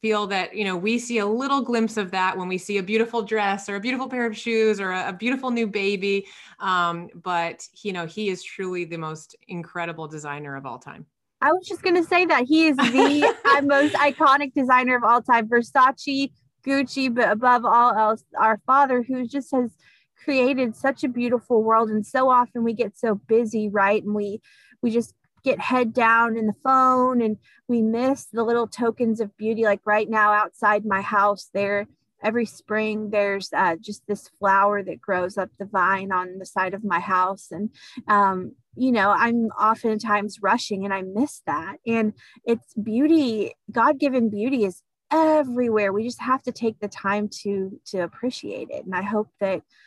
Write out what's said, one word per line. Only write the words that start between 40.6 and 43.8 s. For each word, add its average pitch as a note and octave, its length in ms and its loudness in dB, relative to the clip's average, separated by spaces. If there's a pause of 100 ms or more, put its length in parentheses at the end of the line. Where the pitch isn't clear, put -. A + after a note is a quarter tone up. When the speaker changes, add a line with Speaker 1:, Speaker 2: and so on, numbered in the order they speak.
Speaker 2:
and G3 100 -4
I F#3+ 100 -4
miss G3+ 420 -4
that. D#3+ 400 -6
And A3+ 280 0 (300)
it's - 300 -4
beauty, A3+ 800 0 (180)
God-given B3+ 600 2